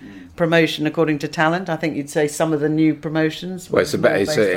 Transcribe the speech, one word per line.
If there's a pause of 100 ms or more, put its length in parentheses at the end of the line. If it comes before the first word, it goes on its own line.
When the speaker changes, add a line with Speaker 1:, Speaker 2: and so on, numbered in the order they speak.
Speaker 1:
Mm.
Speaker 2:
Promotion
according
to
talent.
I
think
you'd
say
some
of
the
new
promotions
Speaker 1:
Well,
it's
a
Speaker 2:
were
Speaker 1:
be-,
Speaker 2:
more
Speaker 1:
it's
Speaker 2:
based
Speaker 1:
a, (140)